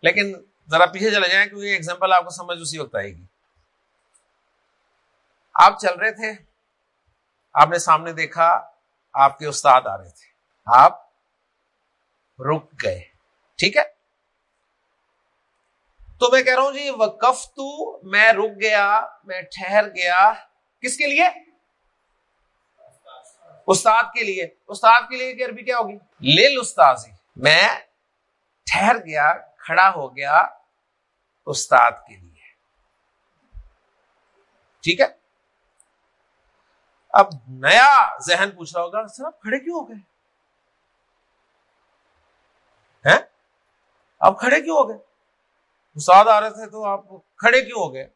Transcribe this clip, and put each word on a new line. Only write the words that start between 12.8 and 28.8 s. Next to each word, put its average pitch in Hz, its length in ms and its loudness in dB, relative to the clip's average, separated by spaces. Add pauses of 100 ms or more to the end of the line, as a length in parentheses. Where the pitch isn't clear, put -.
گئے، 104 180 -6 (560)
ٹھیک - 200 -2
ہے؟ 294 60 2 (2250)
تو 247 140 2
میں 262 100 4
کہہ 254 120 0
رہا 262 80 0
ہوں 277 100 -2
جی 277 180 -8
وقفتو، 262 1160 -4
میں 208 240 4
رک 202 300 -2
گیا، 214 440 0 (180)
میں 185 180 -12
ٹھہر 196 460 -4
گیا، 180 440 2 (500)
کس 254 140 -8
کے 294 100 -4
لیے؟ 285 180 2 (2500)
استاد 220 360 2
کے 233 220 -8
لیے۔ 185 240 -8 (200)
استاد 226 400 4
کے 254 80 -12
لیے 254 180 -10
کی 247 100 -10
عربی 226 180 -14
کیا 247 160 -6
ہوگی؟ 208 180 -8 (240)
للاستاذ۔ 165 880 2 (300)
میں 156 320 4 (960)
ٹھہر - 320 0